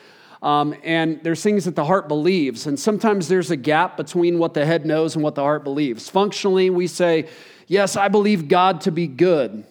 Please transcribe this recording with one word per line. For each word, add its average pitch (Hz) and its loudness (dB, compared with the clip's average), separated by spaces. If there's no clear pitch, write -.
um, 147 0
and 160 -2
there's 165 -2
things 208 2
that 175 -4
the 156 -2
heart 180 0
believes. 151 0
And 139 -4
sometimes 208 0
there's 175 0
a 165 -2
gap 156 0
between 170 0
what 165 0
the 147 0
head 160 0
knows 156 0
and 156 -2
what 147 -2
the 143 -2
heart 143 0
believes. 139 -4
Functionally, 190 2
we 180 0
say, 165 0
"Yes, 196 0
I 202 2
believe 202 2
God 180 4
to 190 -2
be 165 -2
good." 127 0